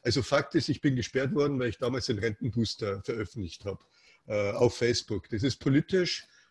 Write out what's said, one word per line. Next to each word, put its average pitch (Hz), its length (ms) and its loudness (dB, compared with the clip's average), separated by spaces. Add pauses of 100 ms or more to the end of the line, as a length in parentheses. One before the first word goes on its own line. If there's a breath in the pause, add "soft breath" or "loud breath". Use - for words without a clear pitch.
Also 123 200 0
Fakt 147 340 0
ist, 143 120 0
ich 110 120 0
bin 135 160 2
gesperrt 131 360 -2
worden, 143 280 2
weil 123 80 0
ich 104 100 -6
damals 123 280 -2
den 113 120 0
Rentenbooster 104 840 -2
veröffentlicht 104 600 -8
habe, 98 140 -6 (480 soft breath)
äh, 104 260 0
auf 120 240 4
Facebook. 117 520 -2
Das 107 160 -4
ist 135 160 0
politisch, 156 680 2 (240 soft breath)